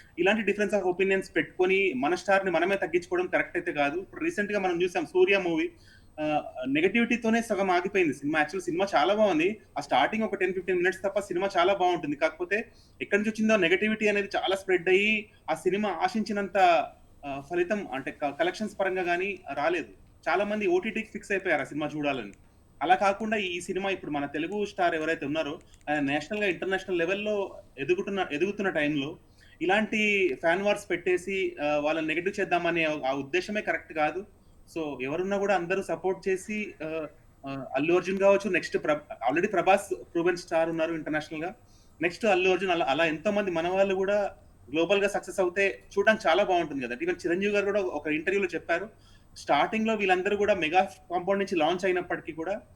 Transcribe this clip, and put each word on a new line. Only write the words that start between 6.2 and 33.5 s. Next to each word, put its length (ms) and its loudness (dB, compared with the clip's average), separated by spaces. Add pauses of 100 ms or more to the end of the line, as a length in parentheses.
నెగటివిటీతోనే 720 2
సగం 300 0
ఆగిపోయింది 420 2
సినిమా. 260 -2
Actually 240 -2
సినిమా 220 0 (100)
చాలా 180 4
బాగుంది, 480 2 (160)
ఆ 40 -2
స్టార్టింగ్ 420 2
ఒక 120 -2
టెన్ 180 0
ఫిఫ్టీన్ 240 -2
మినిట్స్ 260 0
తప్ప 160 -2
సినిమా 380 -2
చాలా 160 6
బాగుంటుంది. 420 0
కాకపోతే 560 -2 (300)
ఎక్కడి 200 0
నుంచి 80 0
వచ్చిందో 260 2
నెగటివిటీ 520 2
అనేది 280 0
చాలా 200 0
స్ప్రెడ్ 340 0
అయ్యి 400 2 (220)
ఆ 20 0
సినిమా 360 0
ఆశించినంత, 680 -2 (680)
ఆ, 260 -8
ఫలితం 420 0
అంటే 180 -6
క-, 180 -4
కలెక్షన్స్ 500 -2
పరంగా 240 0
కానీ 360 -2 (140)
రాలేదు. 340 -2 (420)
చాలా 160 2
మంది 220 -2
ఓటీటీకి 440 -2
ఫిక్స్ 200 -12
అయిపోయారు 300 0
ఆ 40 -6
సినిమా 220 -6
చూడాలని. 460 -4 (480)
అలా 140 4
కాకుండా 420 0
ఈ 240 -4
సినిమా 280 -4
ఇప్పుడు 220 -6
మన 140 -2
తెలుగు 400 -4
స్టార్ 300 0
ఎవరైతే 300 -2
ఉన్నారో 340 -4 (300)
ఆయన 100 0
నేషనల్‌గా, 480 -2
ఇంటర్నేషనల్ 500 -2
లెవెల్‌లో 600 -2 (200)
ఎదుగుతున్న, 540 -2
ఎదుగుతున్న 380 -2
టైంలో 480 -2 (440)
ఇలాంటి 760 2
ఫ్యాన్ 260 2
వార్స్ 280 -2
పెట్టేసి, 760 -2
ఆ, 140 2
వాళ్ళని 300 0
నెగెటివ్ 320 -2
చేద్దామనే 440 0
ఆ 300 -2
ఉద్దేశమే 480 -2